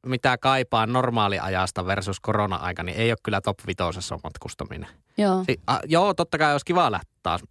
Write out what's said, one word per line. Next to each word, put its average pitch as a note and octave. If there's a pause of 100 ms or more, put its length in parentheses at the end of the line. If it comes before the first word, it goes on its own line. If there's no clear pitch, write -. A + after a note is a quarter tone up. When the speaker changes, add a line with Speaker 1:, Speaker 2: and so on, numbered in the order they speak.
Speaker 1:
mitä B2+
kaipaa B2+
normaaliajasta G2+
versus G2
korona-aika, F#2+
niin F2
ei A2+
oo A2+
kyllä G2+
top G2+ (100)
vitosessa F2+
matkustaminen. - (280)
Speaker 2:
Joo. F#3+
Speaker 1:
Si-, D3+
a, C3
joo, F3
totta E3
kai D3+
olisi C#3+
kiva F3
lähteä - (100)
taas E2+